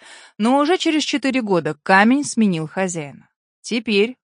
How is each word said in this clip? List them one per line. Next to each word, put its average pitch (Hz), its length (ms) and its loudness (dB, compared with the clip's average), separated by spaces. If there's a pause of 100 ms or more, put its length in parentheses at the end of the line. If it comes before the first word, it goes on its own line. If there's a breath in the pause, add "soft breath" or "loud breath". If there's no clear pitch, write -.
(380 loud breath)
Но 240 180 2
уже 294 220 2
через 311 240 0
четыре 262 400 -2
года 170 400 0
камень 226 420 2
сменил 180 420 0
хозяина. 170 600 -8 (320)
Теперь 220 640 0